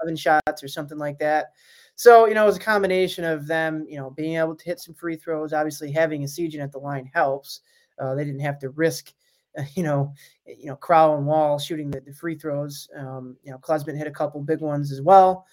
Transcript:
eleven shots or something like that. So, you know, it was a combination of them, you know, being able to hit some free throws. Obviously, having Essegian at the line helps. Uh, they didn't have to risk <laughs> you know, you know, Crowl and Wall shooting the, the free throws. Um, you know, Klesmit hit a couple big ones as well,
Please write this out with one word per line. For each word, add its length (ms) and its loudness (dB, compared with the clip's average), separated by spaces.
eleven 160 -6
shots 480 0
or 20 -14
something 320 -12
like 220 -8
that. 320 0
So, 320 10
you 80 0
know, 80 2
it 40 6
was 100 4
a 40 -14
combination 640 0
of 220 -4
them, 420 -2
you 80 -14
know, 140 -10
being 260 -6
able 200 -2
to 80 -20
hit 160 -8
some 160 -20
free 180 -8
throws. 380 -6
Obviously, 400 -4
having 300 0
Essegian 380 -8
at 120 -10
the 60 -16
line 360 -10
helps. 460 -2
Uh, 160 -4
they 80 -4
didn't 160 -8
have 180 -6
to 120 -10
risk 440 -4
<laughs> 180 -10
you 80 -4
know, 300 -2
you 200 -20
know, 100 -12
Crowl 400 6
and 100 -4
Wall 320 2
shooting 320 -6
the, 100 -6
the 120 -20
free 240 -8
throws. 600 -8
Um, 460 -12
you 80 -18
know, 80 -18
Klesmit 380 -4
hit 100 -8
a 60 -8
couple 300 -6
big 180 -2
ones 320 -4
as 80 -10
well, 520 6